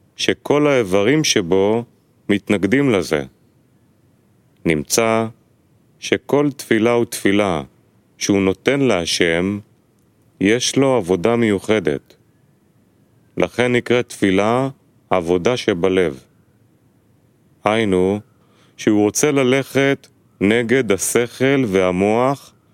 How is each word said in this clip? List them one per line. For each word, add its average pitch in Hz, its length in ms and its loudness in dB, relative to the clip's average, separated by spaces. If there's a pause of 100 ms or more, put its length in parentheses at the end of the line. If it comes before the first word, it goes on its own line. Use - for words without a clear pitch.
(160)
שכל - 500 0
האיברים 123 580 2
שבו 101 600 0 (440)
מתנגדים 104 600 0
לזה. 78 340 -2 (1400)
נמצא 113 600 0 (720)
שכל 143 580 -2
תפילה 117 400 0
ותפילה 101 640 0 (560)
שהוא 98 220 0
נותן 98 400 0
להשם, 90 800 0 (840)
יש 110 360 0
לו 135 200 2
עבודה 92 400 0
מיוחדת. 101 800 -2 (1200)
לכן 120 360 0
נקראת 120 360 0
תפילה 107 600 0 (420)
עבודה 90 460 0
שבלב. 92 680 0 (1400)
היינו, 104 560 0 (560)
שהוא 104 260 0
רוצה 104 300 0
ללכת 135 720 0 (340)
נגד 113 520 0
השכל 123 760 0
והמוח, 101 880 0 (200)